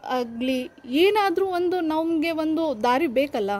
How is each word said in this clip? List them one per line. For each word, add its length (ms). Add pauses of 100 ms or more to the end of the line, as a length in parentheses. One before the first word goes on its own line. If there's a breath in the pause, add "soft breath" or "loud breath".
ಆಗ್ಲಿ, 640 (180)
ಏನಾದ್ರೂ 600
ಒಂದು 340
ನಮ್ಗೆ 500
ಒಂದು 520
ದಾರಿ 240
ಬೇಕಲ್ಲ? 520